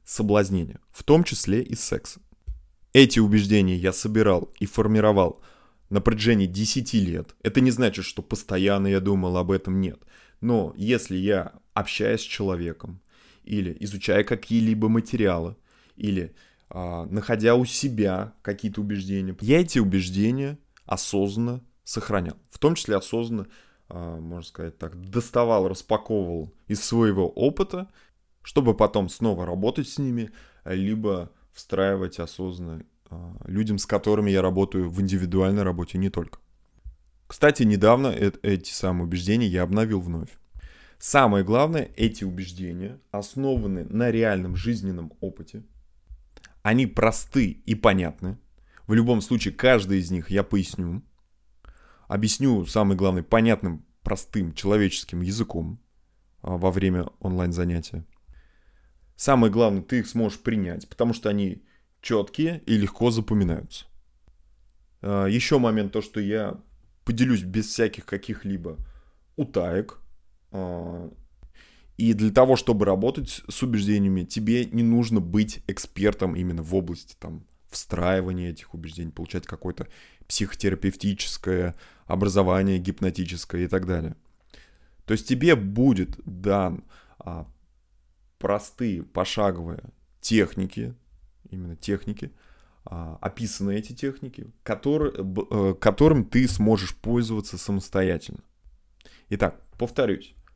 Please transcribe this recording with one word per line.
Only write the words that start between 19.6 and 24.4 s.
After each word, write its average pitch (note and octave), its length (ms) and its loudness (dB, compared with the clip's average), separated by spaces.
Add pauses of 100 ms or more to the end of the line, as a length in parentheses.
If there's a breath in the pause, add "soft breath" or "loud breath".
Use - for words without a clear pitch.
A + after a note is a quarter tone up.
эти E3+ 180 0
убеждения G#2 800 0 (280)
осознанно G2+ 760 -2 (280)
сохранял. G2 460 -4 (140)
В - 80 -20
том D#3+ 180 4
числе G#2+ 200 -2
осознанно, A2+ 520 -4 (400 soft breath)
а, E2+ 320 -12
можно E2 260 -12